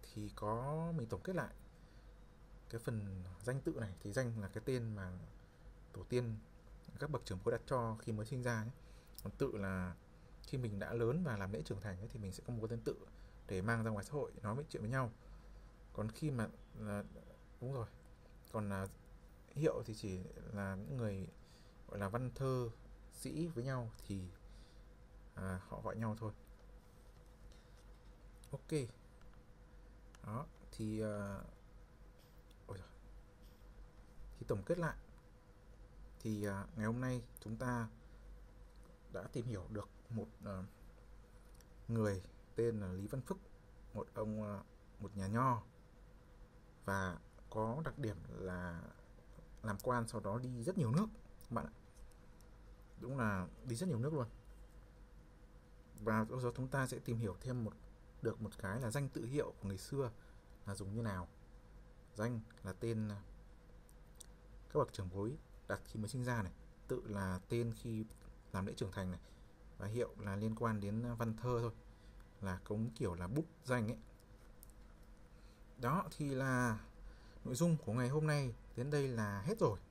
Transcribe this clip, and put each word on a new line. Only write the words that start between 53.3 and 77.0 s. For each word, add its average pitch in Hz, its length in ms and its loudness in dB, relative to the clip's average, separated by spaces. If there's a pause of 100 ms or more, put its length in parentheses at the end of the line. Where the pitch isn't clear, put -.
đi 120 120 0
rất 180 120 2
nhiều 139 100 4
nước 135 140 4
luôn. 131 140 4 (1800)
Và 110 200 8
bây 120 160 0
giờ 120 160 4
chúng 127 120 2
ta 139 180 6
sẽ - 120 0
tìm 120 180 2
hiểu 104 240 2
thêm 127 240 2
một, 101 80 0 (500)
được 113 200 4
một 104 160 0
cái 101 220 2
là 120 100 2
danh 139 180 4
tự 127 160 -2
hiệu 131 360 2
của 98 80 0
người 95 100 0
xưa 139 320 2 (560)
là 98 80 0
dùng 98 200 -2
như 117 80 2
nào. 95 260 2 (840)
Danh 113 260 4 (220)
là 98 100 -2
tên, 110 360 2
ờ, 101 80 -2 (1600)
các 151 60 8
bậc - 140 6
trưởng 92 220 0
bối 107 220 2 (320)
đặt 101 160 2
khi - 160 -4
mới 104 80 2
sinh 127 160 2
ra 120 180 6
này, 92 100 0 (360)
tự 123 180 4
là 98 420 2
tên 117 280 4
khi 110 280 0 (480)
làm 95 140 4
lễ - 100 0
trưởng 92 160 0
thành 92 180 2
này, 90 100 -2 (580)
và 101 80 -2
hiệu 113 320 2
là 101 180 0
liên 110 180 4
quan 113 260 4
đến, 101 220 2
ờ, 120 120 2
văn 113 220 2
thơ 123 240 4
thôi, 117 120 2 (680)
là 92 240 0
cũng 110 260 4
kiểu 101 240 2
là 87 140 0
bút 143 160 4 (200)
danh 120 260 6
ấy. - 80 -2 (1800)
Đó 135 240 6 (120)
thì 147 120 2
là 127 500 6 (640)